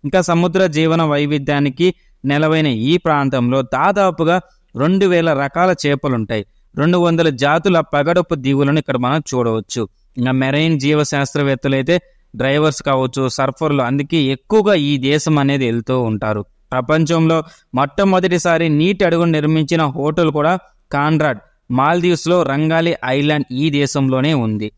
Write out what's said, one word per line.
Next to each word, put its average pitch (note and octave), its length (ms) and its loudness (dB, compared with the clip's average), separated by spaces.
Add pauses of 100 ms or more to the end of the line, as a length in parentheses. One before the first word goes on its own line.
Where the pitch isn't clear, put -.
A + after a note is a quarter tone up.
ఇంకా F#3 140 2 (100)
సముద్ర E3+ 300 2 (180)
జీవన D#3+ 240 2 (100)
వైవిధ్యానికి C#3+ 760 0 (360)
నెలవైన D#3 440 2 (220)
ఈ - 20 4 (140)
ప్రాంతంలో C3+ 540 0 (160)
దాదాపుగా F3 600 0 (460)
రెండు F#3+ 300 2
వేల E3 180 2 (100)
రకాల E3+ 300 0 (100)
చేపలుంటాయి. A#2+ 640 -2 (300)
రెండు E3+ 300 2
వందల E3 240 2 (140)
జాతుల D#3+ 360 2 (160)
పగడపు E3+ 400 0 (100)
దీవులను C#3 380 2
ఇక్కడ C3 220 -4
మనం C#3+ 160 0 (100)
చూడవచ్చు. A2+ 520 -2 (360)
ఇంకా B2+ 140 0 (100)
మెరైన్ D3+ 420 0
జీవ D3+ 140 2 (120)
శాస్త్రవేత్తలు C#3 680 -2
అయితే D3+ 180 0 (440)
డ్రైవర్స్ D3 480 0
కావచ్చు, C3 340 -2 (160)
సర్ఫర్లు, C#3 500 -2
అందుకే C#3+ 300 -2 (160)
ఎక్కువగా G#3 400 2 (140)
ఈ D3 40 0 (160)
దేశం D3+ 340 0
అనేది C3+ 280 0
వెళ్తూ A#2 260 -2 (140)
ఉంటారు. G#2+ 320 -4 (300)
ప్రపంచంలో D#3+ 680 0 (400)
మొట్టమొదటిసారి F3 880 0 (120)
నీటి F#3+ 280 0
అడుగును E3+ 300 2
నిర్మించిన D#3+ 460 0 (120)
హోటల్ D#3 420 0
కూడా D#3 160 0 (420)
కాన్రాడ్ D3 460 0 (380)
మాల్దీవ్స్లో E3+ 580 0 (140)
రంగాలి D#3+ 400 0 (260)
ఐలాండ్ D3 300 0 (140)
ఈ D#3+ 40 0 (120)
దేశంలోనే C3+ 560 0 (120)
ఉంది. G#2+ 320 -4